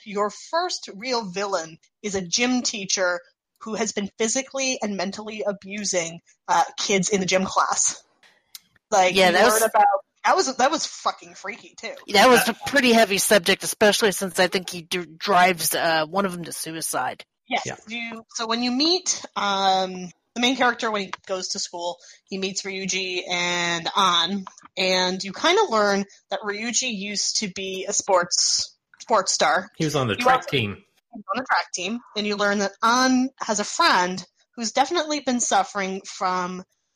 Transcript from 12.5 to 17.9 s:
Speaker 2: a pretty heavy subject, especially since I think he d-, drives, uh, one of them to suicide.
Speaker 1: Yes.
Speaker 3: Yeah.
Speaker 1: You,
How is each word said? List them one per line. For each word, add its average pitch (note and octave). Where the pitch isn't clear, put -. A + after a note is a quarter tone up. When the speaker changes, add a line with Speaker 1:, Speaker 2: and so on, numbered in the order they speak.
Speaker 2:
a -
pretty B3+
heavy G#3
subject, F#3+
especially G#3
since F#3
I F#3
think F3+
he F3+
d-, F3+
drives, F3
uh, D#3
one F#3+
of F#3
them F3
to -
suicide. D#3
Speaker 1:
Yes. -
Speaker 3:
Yeah. -
Speaker 1:
You, A#3